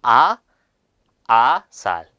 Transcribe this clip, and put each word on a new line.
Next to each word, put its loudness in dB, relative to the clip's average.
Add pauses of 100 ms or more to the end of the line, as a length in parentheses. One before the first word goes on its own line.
아, 0 (880)
아살. -4